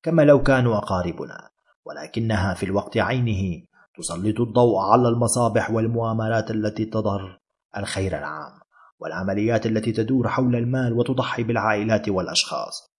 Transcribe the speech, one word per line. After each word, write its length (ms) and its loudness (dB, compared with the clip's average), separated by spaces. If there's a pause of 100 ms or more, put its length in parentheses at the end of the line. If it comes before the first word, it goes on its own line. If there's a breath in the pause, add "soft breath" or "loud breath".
كما 180 4
لو 200 8
كانوا 340 4
أقاربنا، 720 -4 (360)
ولكنها 680 -2
في 80 -6
الوقت 340 -2
عينه 680 -2 (360 soft breath)
تسلط 420 -4
الضوء 380 2 (140)
على 160 6
المصابح 600 0
والمؤامرات 800 -2
التي 340 -4
تضر 540 -4 (380)
الخير 420 -4
العام، 340 -10 (480 soft breath)
والعمليات 680 -2
التي 260 0
تدور 360 0
حول 280 0
المال 360 0
وتضحي 500 -2
بالعائلات 680 0
والأشخاص. 920 -4